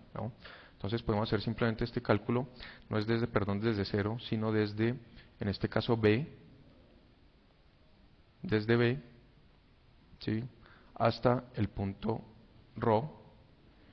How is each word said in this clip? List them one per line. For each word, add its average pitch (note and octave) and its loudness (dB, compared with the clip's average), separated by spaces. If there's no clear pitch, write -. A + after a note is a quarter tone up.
¿no? G#2+ -8
Entonces A2 -4
podemos A2 0
hacer G#2 0
simplemente A2+ -2
este - -4
cálculo, A#2+ 2
no G#2+ 0
es G#2+ -2
desde, A#2 0
perdón, G2+ 0
desde G#2+ 0
cero, G#2+ -2
sino A2 -2
desde, G#2+ 0
en G#2 -2
este G2+ -2
caso, A2+ 0
B, A2 4
desde A2 2
B, A#2+ 4
¿sí? A2+ -2
Hasta - 2
el G2+ 0
punto G2+ -4
rho, A2+ 2